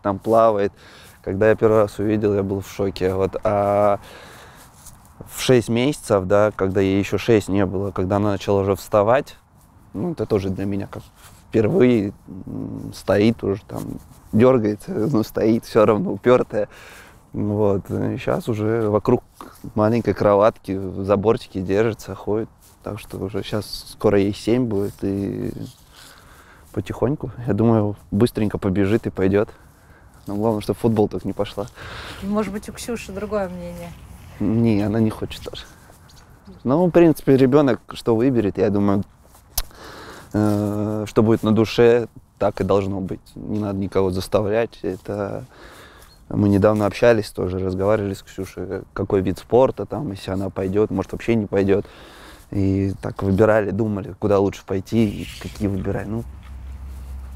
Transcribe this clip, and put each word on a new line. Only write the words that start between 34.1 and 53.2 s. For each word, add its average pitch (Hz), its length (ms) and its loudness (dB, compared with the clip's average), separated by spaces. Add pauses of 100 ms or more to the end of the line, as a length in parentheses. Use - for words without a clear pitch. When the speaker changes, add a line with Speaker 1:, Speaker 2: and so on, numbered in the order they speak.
Speaker 1:
Не, 107 420 2
она 107 180 0
не 110 100 2
хочет - 320 -10
тоже. - 200 -14 (1000)
Ну, 151 220 2
в 170 40 2
принципе, 151 480 4
ребёнок 135 420 4 (140)
что - 200 -2
выберет, 113 440 0
я 95 120 2
думаю, 101 320 2 (1300)
э, 104 760 0
что - 140 2
будет 110 200 4
на 107 100 2
душе, 117 540 4 (320)
так 101 220 -2
и 101 40 -2
должно 98 360 0
быть. 95 200 -8 (140)
Не 104 240 -8
надо 101 200 -4
никого 95 320 -2
заставлять. 104 720 -2
Это 101 640 -8 (840)
мы 104 220 2
недавно 104 360 4
общались 113 440 2
тоже, 92 280 -4
разговаривали 98 560 0
с - 80 -12
Ксюшей, 95 600 -10 (100)
какой 98 300 0
вид 92 160 -4
спорта, 117 480 2
там, 113 260 -6
если 98 180 -10
она 95 200 -4
пойдёт, 98 400 -2
может, 95 220 -4
вообще 117 240 -2
не 104 100 -2
пойдёт. 98 400 0 (640)
И 98 420 0 (100)
так 104 200 -8